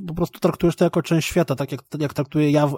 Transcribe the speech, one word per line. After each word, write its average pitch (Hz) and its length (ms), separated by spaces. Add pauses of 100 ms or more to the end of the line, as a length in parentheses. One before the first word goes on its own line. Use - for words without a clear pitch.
po 160 60
prostu 175 260
traktujesz 170 360
to - 80
jako 170 180
część 160 260
świata, 147 280
tak 135 160
jak, 131 80 (180)
jak 147 160
traktuję 151 360
ja 147 160
w 143 120